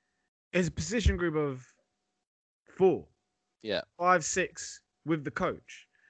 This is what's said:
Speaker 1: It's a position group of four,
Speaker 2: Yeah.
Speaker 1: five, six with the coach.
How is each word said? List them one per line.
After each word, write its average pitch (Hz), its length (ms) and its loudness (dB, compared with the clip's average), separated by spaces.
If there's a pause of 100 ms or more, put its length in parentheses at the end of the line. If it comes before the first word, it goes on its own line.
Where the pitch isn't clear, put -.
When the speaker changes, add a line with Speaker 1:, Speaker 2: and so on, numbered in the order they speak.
(520)
Speaker 1:
It's 175 160 0
a 147 40 -6
position 190 440 0
group 170 200 -2
of 139 280 -4 (1000)
four, 156 400 2 (560)
Speaker 2:
Yeah. 101 200 -2 (160)
Speaker 1:
five, 175 260 4
six - 560 -6 (240)
with 151 200 -2
the 151 60 -8
coach. - 560 -6 (240)